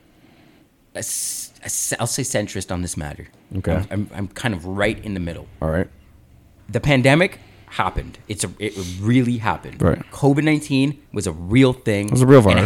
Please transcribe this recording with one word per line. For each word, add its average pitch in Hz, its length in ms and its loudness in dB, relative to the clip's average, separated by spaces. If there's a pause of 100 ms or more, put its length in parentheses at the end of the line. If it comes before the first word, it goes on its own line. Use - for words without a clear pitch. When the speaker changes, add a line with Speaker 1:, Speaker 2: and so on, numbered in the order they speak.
(960)
Speaker 1:
a - 40 -10
s-, - 520 -8 (100)
a - 40 -18
s-, - 340 -6
I'll 117 80 -2
say - 160 -4
centrist 104 480 -6
on 90 100 -4
this 87 160 -6
matter. 73 300 -10 (300)
Speaker 2:
Okay. 92 160 -2
Speaker 1:
I'm, 101 180 -2
I'm, 98 220 -4
I'm 98 140 -8
kind - 260 -6
of 85 120 -8
right 101 380 -2
in 104 100 -8
the 95 60 -6
middle. 82 280 -8 (140)
Speaker 2:
All 80 80 -2
right. 82 180 -2 (840)
Speaker 1:
The 113 100 -4
pandemic 143 600 2 (280)
happened. - 600 -6
It's 101 160 -6
a, 90 160 -6
it 104 140 -6 (260)
really 120 380 2
happened. 104 440 -6
Speaker 3:
Right. - 180 2 (120)
Speaker 1:
covid 143 320 2
nineteen 147 580 0 (100)
was 101 160 -6
a 87 40 -2
real 107 420 4
thing. 104 340 -2
Speaker 3:
It 107 40 -8
was 127 100 4
a 127 60 6
real 135 140 12
Speaker 1:
And 98 100 6
it 87 40 6 (100)